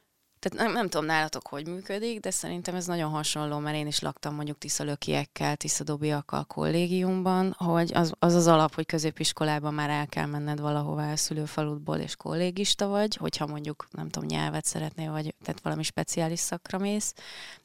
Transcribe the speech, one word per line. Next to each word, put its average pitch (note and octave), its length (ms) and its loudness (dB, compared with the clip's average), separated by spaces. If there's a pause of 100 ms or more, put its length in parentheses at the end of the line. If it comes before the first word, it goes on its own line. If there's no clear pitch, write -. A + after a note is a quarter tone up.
(380)
tehát - 280 -2
nem, G3+ 60 2
nem G#3 160 0
tudom, D#3 180 0
nálatok D#3 400 0
hogy D3 200 -8
működik, G3+ 540 -4
de F#3+ 100 -4
szerintem F3 440 -4
ez F3+ 120 -4
nagyon E3+ 240 0
hasonló, D3+ 480 -2
mert D3+ 180 -2
én D3+ 100 -2
is D3 140 -2
laktam D3 340 -4
mondjuk D3 240 -4
tiszalökiekkel, D3 1000 -2
tiszadobiakkal D3 880 -2
kollégiumban, F#3 1120 2
hogy E3+ 360 2
az, E3 240 4
az F3 160 8
az E3+ 120 8
alap, D#3 280 8
hogy D#3+ 120 -2
középiskolában D3+ 880 0
már D3 160 0
el D3 160 0
kell D3+ 200 -2
menned D3 340 -2
valahová D3+ 520 0
a D#3 40 -2
szülőfaludból, D3+ 800 -2
és - 200 -4
kollégista F3+ 720 0
vagy, G#3 300 2
hogyha D#3+ 300 -2
mondjuk, D3 440 -6
nem D#3 180 -6
tudom, D#3 200 -6
nyelvet D#3 360 -2
szeretnél, D#3 460 -4
vagy D#3 320 -6
tehát - 180 -6
valami D#3 220 -4
speciális D#3+ 580 -2
szakra - 380 -4
mész, G3+ 340 0 (520)